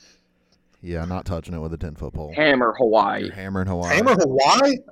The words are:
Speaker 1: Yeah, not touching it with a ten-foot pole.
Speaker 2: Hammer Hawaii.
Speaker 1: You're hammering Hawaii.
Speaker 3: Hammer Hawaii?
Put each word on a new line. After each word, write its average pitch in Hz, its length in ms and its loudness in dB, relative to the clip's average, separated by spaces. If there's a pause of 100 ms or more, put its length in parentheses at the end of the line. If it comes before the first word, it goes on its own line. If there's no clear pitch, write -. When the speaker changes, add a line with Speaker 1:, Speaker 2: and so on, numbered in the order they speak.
(800)
Speaker 1:
Yeah, 85 260 -8
not 90 180 -6
touching 85 300 -6
it 82 60 -8
with 80 120 -6
a 82 60 -8
ten-foot 76 340 -10
pole. 76 240 -10
Speaker 2:
Hammer 131 380 2
Hawaii. 101 500 2
Speaker 1:
You're 92 80 -10
hammering 95 360 -4
Hawaii. 87 260 -2
Speaker 3:
Hammer 226 260 4
Hawaii? 170 560 4 (160)